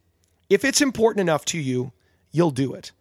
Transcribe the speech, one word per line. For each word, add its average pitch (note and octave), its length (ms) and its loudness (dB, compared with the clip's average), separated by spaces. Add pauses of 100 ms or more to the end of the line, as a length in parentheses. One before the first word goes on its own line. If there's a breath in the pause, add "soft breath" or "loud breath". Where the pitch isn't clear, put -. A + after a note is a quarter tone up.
(480)
If G3 160 4
it's C4+ 160 0
important A3 400 2
enough E3 260 0
to F3 120 -6
you, B2+ 340 -4 (400)
you'll E3 180 2
do C3+ 240 -4
it. - 160 -16 (100)